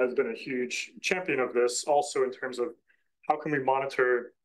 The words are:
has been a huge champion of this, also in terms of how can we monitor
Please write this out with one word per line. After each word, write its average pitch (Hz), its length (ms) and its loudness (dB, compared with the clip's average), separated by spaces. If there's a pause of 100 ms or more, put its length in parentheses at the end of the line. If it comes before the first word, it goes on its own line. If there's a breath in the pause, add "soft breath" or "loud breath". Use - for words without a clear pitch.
has 123 120 0
been 123 160 0
a 110 40 -8
huge 123 640 -6
champion 180 380 -2
of 120 140 0
this, 120 300 2
also 143 400 2
in 123 80 0
terms 127 260 -8
of 120 120 -2 (600)
how 151 80 0
can 156 140 -4
we 147 80 2
monitor 131 760 2 (120)